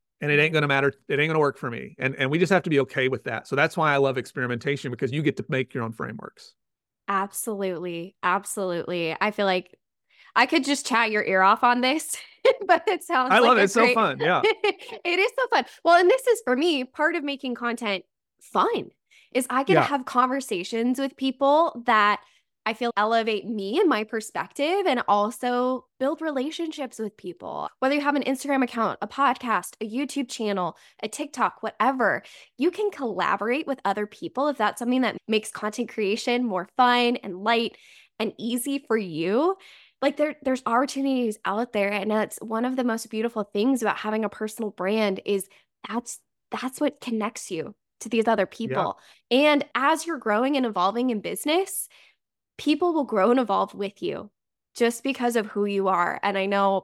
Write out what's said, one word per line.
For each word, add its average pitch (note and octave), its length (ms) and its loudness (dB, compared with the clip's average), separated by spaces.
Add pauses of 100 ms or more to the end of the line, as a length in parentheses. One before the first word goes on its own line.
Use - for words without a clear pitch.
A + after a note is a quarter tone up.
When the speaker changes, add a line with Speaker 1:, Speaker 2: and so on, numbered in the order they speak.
(220)
Speaker 1:
and D3 100 -2
it D3 80 4
ain't D#3 140 4
gonna D3 140 2
matter. C#3 240 2 (160)
It C#3+ 120 -2
ain't D#3 100 2
gonna D#3 100 0
work C#3+ 200 2
for B2+ 100 -6
me. A#2+ 300 -10
And, C3+ 160 -2
and C3+ 160 -2
we D#3+ 80 2
just F3+ 120 4
have F#3 120 4
to F3+ 80 -4
be C#3+ 100 4
okay C3 260 -2
with B2+ 180 -4
that. - 220 -6
So - 80 -6
that's D#3 220 0
why D#3 160 2
I C#3 40 2
love C3+ 200 2
experimentation, B2+ 720 -6
because B2 200 -4
you D3 100 -4
get D3 160 0
to - 120 -8
make C3 260 -4
your B2 80 -4
own A2+ 100 -6
frameworks. - 600 -12 (540)
Speaker 2:
Absolutely. F#3+ 1120 -6
Absolutely. F3+ 1000 -2
I G#3 120 0
feel G#3 140 0
like F#3 320 -2 (580)
I A#3+ 100 6
could D4 180 2
just C#4 220 -2
chat A3+ 260 2
your G#3+ 120 0
ear F#3+ 180 2
off G3+ 220 6
on B3 180 4
this, C4 340 -2 (260)
<laughs> C5 260 4
but E4+ 200 6
it F#4 160 0
sounds B3+ 300 2
Speaker 1:
I A3 60 8
Speaker 2:
like A#3+ 80 6
Speaker 1:
love A#3+ 100 8
it. G3 40 6
Speaker 2:
a - 20 6
Speaker 1:
It's F#3+ 100 4
so A#3 80 4
Speaker 2:
great B3 140 6
Speaker 1:
fun. F3+ 240 2
Yeah. D#3 280 2
Speaker 2:
<laughs> - 160 0 (420)
It E4+ 140 0
is G#4+ 180 2
so C5 100 0
fun. C#4+ 180 2 (180)
Well, E4+ 160 8
and F4+ 100 6
this C5 180 4
is, A#4 160 4
for B3+ 120 0
me, C#4+ 280 0
part D#4 320 -2
of D#4+ 80 -4
making C4+ 320 -6
content A#3 480 -4 (380)
fun - 480 -2 (440)
is B3+ 160 0
I B3 140 0
get F4+ 120 2
to D#4 40 8
Speaker 1:
Yeah. - 40 6
Speaker 2:
have C#4 220 -2
conversations B3 920 -2
with C4+ 180 -4
people C#4 680 2
that G#3 360 4 (440)
I A3 80 -2
feel A#3+ 240 -4
elevate A3 500 0
me G#3+ 320 -4
and G#4 80 6
my A3 160 2
perspective C4+ 840 -4
and C4 220 2
also B3 760 0 (140)
build D4 220 -2
relationships D4+ 760 -6
with G#3+ 160 -8
people. - 540 -10 (100)
Whether C4+ 160 2
you D4 60 0
have C#4+ 160 0
an B3+ 60 -2
Instagram C4+ 380 -2
account, A#3 400 -2
a - 60 -8
podcast, B3 720 -2
a A3+ 100 -8
YouTube C4+ 400 -4
channel, G3 460 -4 (260)
a A3 60 -6
TikTok, B3+ 560 -4
whatever, A3 600 0 (340)
you D4+ 120 2
can G4+ 220 -2
collaborate A3 760 -2
with C4+ 180 -4
other G3+ 200 -2
people B3 440 -4
if C#4 80 -2
that's G#3 220 -2
something B3+ 220 0
that A#3+ 140 -2 (140)
makes A3 200 0
content G#3+ 400 -6
creation A3+ 560 -2
more F#3 300 -4
fun A#3+ 420 4
and F#3+ 240 -10
light A#3 360 0 (420)
and G#3+ 180 -4
easy B3 480 -4
for A3 120 0
you. G3+ 580 0 (460)
Like, C#4+ 160 0
there, D4+ 260 0
there's C4 220 -2
opportunities B3+ 800 0
out G#3+ 260 -4
there. G3+ 200 0
And G#3 200 -2
that's G#3+ 300 -2
one A3+ 240 -4
of B3+ 100 -2
the C4 80 -2
most A3+ 260 -4
beautiful A3 360 -4
things A#3+ 360 0
about G#3+ 160 0
having G#3+ 280 -2
a G3+ 40 -2
personal G#3+ 420 -8
brand G3+ 540 -2
is G3 220 -2 (400)
that's, A3 320 -8 (320)
that's C4 300 -6
what D4 180 0
connects A3 500 -6
you F#3+ 260 -8 (260)
to A3 80 -10
these A3+ 180 2
other G#3+ 240 4
Speaker 1:
Yeah. - 60 -20
Speaker 2:
people. E3+ 420 -2 (320)
And D4 320 4 (100)
as D4 320 0
you're E4 140 -4
growing A#3+ 380 0
and B3+ 80 0
evolving G#3+ 460 0
in G#3 100 -2
business, D4+ 680 -2 (680)
people D#4 360 0
will D4+ 100 2
grow G#3+ 280 2
and B3+ 80 4
evolve G3 360 0
with G3 260 -8
you F3 280 -6 (460)
just A#3 280 0
because B3 320 -2
of G#3+ 120 0
who G#3 180 -2
you G3 220 0
are. F3 340 0
And G3 160 0
I F#3+ 80 0
know G3 380 2